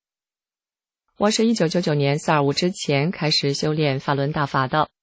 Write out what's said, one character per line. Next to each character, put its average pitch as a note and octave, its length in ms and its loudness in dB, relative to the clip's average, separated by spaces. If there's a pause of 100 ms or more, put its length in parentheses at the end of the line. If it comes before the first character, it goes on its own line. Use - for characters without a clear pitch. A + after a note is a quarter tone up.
(1200)
我 G#3 120 2
是 A3 160 2
一 A#3 60 2
九 F3+ 160 2
九 F3 140 0
九 E3 100 0
年 C#3+ 260 2
四 E3+ 140 -2
二 D3+ 100 4
五 C#3 120 2
之 F3+ 160 -2
前 D3 400 -2
开 D3+ 200 -2
始 C#3+ 220 0
修 D3+ 220 -2
炼 D3 260 0
法 C#3+ 140 -2
轮 C#3 180 -2
大 D3+ 140 -2
法 C3+ 200 -2
的。 D#3 220 0 (140)